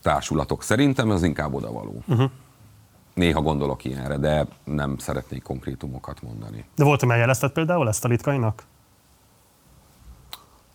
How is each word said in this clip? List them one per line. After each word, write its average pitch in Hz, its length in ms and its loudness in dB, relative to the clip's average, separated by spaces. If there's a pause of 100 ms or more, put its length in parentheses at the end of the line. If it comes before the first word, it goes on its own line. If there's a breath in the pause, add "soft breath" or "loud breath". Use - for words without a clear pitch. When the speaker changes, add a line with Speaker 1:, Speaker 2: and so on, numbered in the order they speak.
Speaker 1:
társulatok. 71 600 0
Szerintem 123 480 2
ez 92 120 4
inkább 76 320 0
oda 55 180 -6
való. 53 340 -10
Speaker 2:
Mhm. 117 180 4 (920)
Speaker 1:
Néha 82 260 4
gondolok 71 440 0
ilyenre, 65 320 -6
de 73 300 2 (180)
nem 71 340 -4
szeretnék 67 440 -8
konkrétumokat 67 800 -10
mondani. 53 420 -14 (100)
Speaker 2:
De 147 100 4
volt, 143 160 6
hogy 127 80 2
megjelezted 120 440 4
például 165 360 0
ezt - 160 -2
a 123 40 2
Litkainak? 120 560 0 (2000)